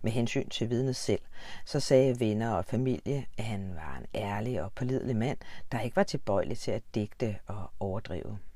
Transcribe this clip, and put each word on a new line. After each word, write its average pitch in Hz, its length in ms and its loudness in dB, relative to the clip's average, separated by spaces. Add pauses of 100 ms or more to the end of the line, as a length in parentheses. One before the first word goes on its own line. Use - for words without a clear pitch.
Med 110 100 0
hensyn 120 380 0
til 113 200 0
vidnet 127 260 2
selv, - 260 2 (440)
så - 140 0
sagde 131 400 6
venner 110 320 2
og 95 140 2
familie, 131 600 0 (120)
at 110 60 -2
han 98 320 -4
var 76 220 -4
en - 80 -8 (100)
ærlig 101 480 -2
og 98 80 -4
pålidelig 127 440 0
mand, 120 220 2 (340)
der 117 80 -2
ikke 123 160 -2
var 196 80 6
tilbøjelig 104 540 0
til - 140 -2
at 110 120 -2 (120)
digte 107 520 0
og 101 220 -4 (100)
overdrive. 98 600 -4 (160)